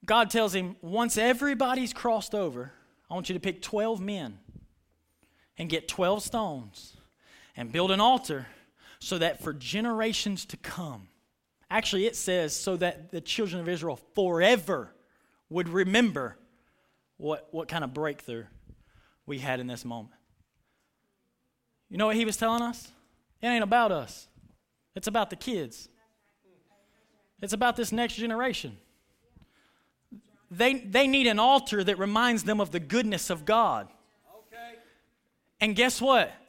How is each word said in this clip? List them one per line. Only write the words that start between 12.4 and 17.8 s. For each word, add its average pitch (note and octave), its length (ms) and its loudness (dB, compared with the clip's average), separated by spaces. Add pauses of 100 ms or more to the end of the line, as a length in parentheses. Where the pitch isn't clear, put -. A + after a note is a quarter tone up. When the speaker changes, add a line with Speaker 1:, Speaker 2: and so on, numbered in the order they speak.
Speaker 1:
"So - 220 -2
that F3 360 -2
the E3 100 -8
children F#3 400 -4
of E3 80 -4
Israel E3 260 -4 (180)
forever F3+ 800 2 (540)
would E3+ 220 -2
remember F#3 680 2 (760)
what, D3 380 -6
what D#3+ 160 -8
kind D#3+ 160 -4